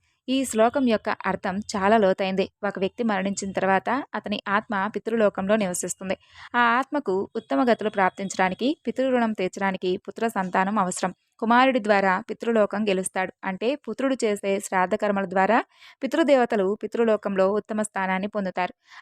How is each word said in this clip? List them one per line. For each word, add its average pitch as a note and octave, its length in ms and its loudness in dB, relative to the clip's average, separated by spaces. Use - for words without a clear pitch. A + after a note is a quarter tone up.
ఈ C4+ 160 0
శ్లోకం A#3+ 440 2
యొక్క A3 200 0
అర్థం F#3+ 320 -4
చాలా G#3 380 2
లోతైంది. F#3+ 540 0
ఒక G3 120 -6
వ్యక్తి F#3+ 260 -4
మరణించిన G3 480 -4
తర్వాత F#3+ 380 0
అతని G#3 240 -6
ఆత్మ G#3 260 -2
పితృలోకంలో G#3 720 0
నివసిస్తుంది. F#3 600 -4
ఆ A#3+ 40 0
ఆత్మకు A#3+ 800 0
ఉత్తమ C4+ 260 -2
గతులు G#3+ 280 2
ప్రాప్తించడానికి, F#3+ 800 0
పితృ B3+ 240 -2
రుణం A#3 220 2
తీర్చడానికి F#3+ 640 -2
పుత్ర - 320 -6
సంతానం F#3+ 500 0
అవసరం. F3+ 360 -2
కుమారుడి B3 420 4
ద్వారా G3 400 2
పితృలోకం G#3+ 680 -2
గెలుస్తాడు. F#3 440 -2
అంటే G3+ 300 -2
పుత్రుడు C4 500 -4
చేసే G3+ 360 0
శ్రాద్ధ F#3 340 0
కర్మల G3+ 300 0
ద్వారా F#3+ 340 2
పితృదేవతలు B3+ 720 2
పితృలోకంలో G#3 760 0
ఉత్తమ G#3+ 300 -2
స్థానాన్ని F#3+ 460 -2
పొందుతారు. F#3 460 -4